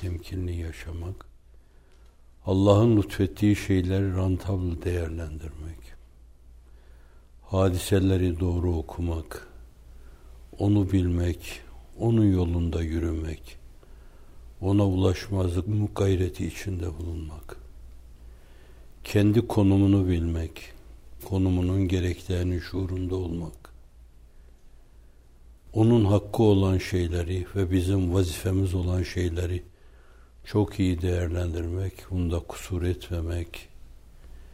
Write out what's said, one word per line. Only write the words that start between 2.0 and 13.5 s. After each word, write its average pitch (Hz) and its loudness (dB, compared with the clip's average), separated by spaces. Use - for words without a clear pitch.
Allah'ın 101 6
lütfettiği 104 2
şeyleri 95 0
rantablı 92 -2
değerlendirmek, 82 -6
hadiseleri 92 2
doğru 87 0
okumak, 80 -6
onu 101 2
bilmek, 87 0
onun 110 4
yolunda 85 2
yürümek, 80 -4